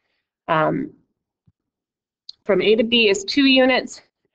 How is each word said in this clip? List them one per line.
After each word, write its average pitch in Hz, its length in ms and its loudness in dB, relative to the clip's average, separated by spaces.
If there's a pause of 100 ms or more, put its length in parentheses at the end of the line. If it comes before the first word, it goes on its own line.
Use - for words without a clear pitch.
(480)
um, 156 420 -4 (1500)
from 185 180 0
A 214 120 2
to 226 100 0
B 226 260 0
is 196 140 -4
two 285 200 -2
units, 262 560 0 (340)